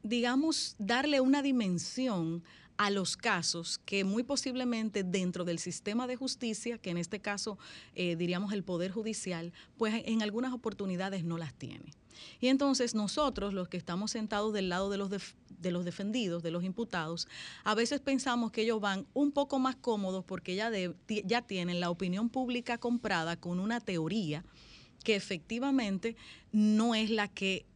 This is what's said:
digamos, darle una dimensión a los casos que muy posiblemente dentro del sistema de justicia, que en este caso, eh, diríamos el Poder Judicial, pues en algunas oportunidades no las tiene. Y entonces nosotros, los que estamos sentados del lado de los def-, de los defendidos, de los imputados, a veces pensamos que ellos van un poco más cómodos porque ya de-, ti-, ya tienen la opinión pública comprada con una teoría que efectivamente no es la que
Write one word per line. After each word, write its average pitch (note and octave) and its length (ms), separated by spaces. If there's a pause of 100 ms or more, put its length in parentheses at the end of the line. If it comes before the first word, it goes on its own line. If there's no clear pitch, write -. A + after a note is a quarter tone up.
digamos, B3 760
darle C4 420
una C4+ 220
dimensión F#3 1000 (340)
a G#3 120
los G3 280
casos E3+ 680
que G3 180
muy G3+ 200
posiblemente A#3+ 800
dentro F3+ 420
del E3+ 140
sistema G#3 480
de B3 80
justicia, A#3 640
que F#3+ 100
en F3 80
este F3 220
caso, G3+ 380 (380)
eh, F3 200
diríamos F3+ 380
el G3+ 100
Poder F3+ 280
Judicial, F#3 640 (240)
pues A3 280
en A3 160
algunas A#3 320
oportunidades G3 680
no E3+ 140
las D#3+ 160
tiene. - 380 (480)
Y B3 80
entonces C4+ 480
nosotros, G#3 580
los F3+ 140
que F#3 100
estamos F#3 340
sentados G#3+ 400
del F#3+ 180
lado F#3+ 200
de G3+ 80
los G3 140
def-, - 240 (240)
de F3+ 120
los F3 140
defendidos, G3 580
de E3+ 80
los F3 120
imputados, F3+ 640 (360)
a G#3 120
veces A#3+ 240
pensamos B3+ 520
que A3+ 120
ellos A3 180
van G3 320
un D4 180
poco C#4+ 280
más B3+ 160
cómodos F#3+ 500
porque F#3 300
ya A3 160
de-, F#3 240 (100)
ti-, G#3+ 200
ya A#3 180
tienen F3 360
la F3 120
opinión F#3 380
pública B3 500
comprada F#3 580
con F3 220
una A3+ 200
teoría E3+ 640 (600)
que A3 120
efectivamente A3+ 1000 (360)
no G#3+ 440
es A3 160
la G#3 160
que F#3+ 380 (100)